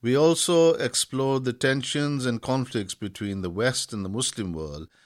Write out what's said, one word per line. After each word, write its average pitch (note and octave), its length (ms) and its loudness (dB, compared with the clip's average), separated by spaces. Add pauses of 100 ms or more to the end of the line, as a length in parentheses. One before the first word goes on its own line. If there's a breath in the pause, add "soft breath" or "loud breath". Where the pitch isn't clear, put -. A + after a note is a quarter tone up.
We B2 140 2
also E3 580 6
explored C3+ 680 0
the B2 80 0
tensions C#3 720 0
and A#2 160 -2
conflicts A#2+ 540 -2
between G2 460 -6
the F2+ 60 -4
West A#2 440 -2
and G#2 120 -6
the F#2 60 -8
Muslim G2+ 420 -4
world D#2 360 -10 (180 soft breath)